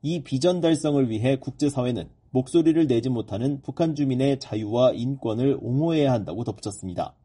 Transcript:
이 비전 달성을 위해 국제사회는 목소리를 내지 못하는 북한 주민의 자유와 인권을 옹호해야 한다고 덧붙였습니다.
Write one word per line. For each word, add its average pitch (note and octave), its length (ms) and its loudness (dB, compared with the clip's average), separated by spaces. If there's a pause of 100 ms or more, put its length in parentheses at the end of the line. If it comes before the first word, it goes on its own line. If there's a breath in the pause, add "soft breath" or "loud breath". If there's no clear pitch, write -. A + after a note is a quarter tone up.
이 D3+ 220 -4
비전 F3 360 0
달성을 D3 500 2
위해 A#2+ 260 0
국제사회는 B2+ 720 -2 (220)
목소리를 D#3 580 2
내지 A#2+ 200 2
못하는 A#2+ 540 -4
북한 E3 320 -2
주민의 C3+ 460 0
자유와 A2 540 2
인권을 B2 680 -2
옹호해야 C#3+ 520 0
한다고 G#2 300 -4
덧붙였습니다. F#2+ 720 -8 (100)